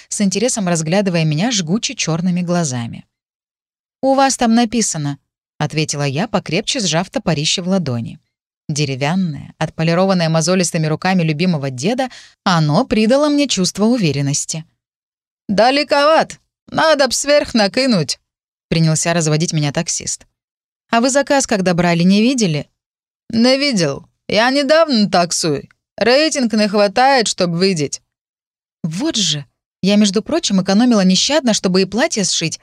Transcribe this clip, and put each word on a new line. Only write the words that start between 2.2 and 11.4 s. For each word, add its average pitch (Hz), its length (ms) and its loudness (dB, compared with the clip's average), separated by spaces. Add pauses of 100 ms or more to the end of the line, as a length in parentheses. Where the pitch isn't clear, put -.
глазами. 160 640 -4 (960)
«У 269 120 2
вас 269 240 2
там 226 180 2
написано», — 208 640 -2 (380)
ответила 151 460 -4
я, 143 240 -2
покрепче 196 520 -4
сжав 175 300 -2
топорище 160 520 -2
в 175 60 -8
ладони. 147 520 -2 (480)
Деревянное, 143 920 -4
отполированное 170 680 0
мозолистыми 165 600 0
руками 180 360 0
любимого 156 460 0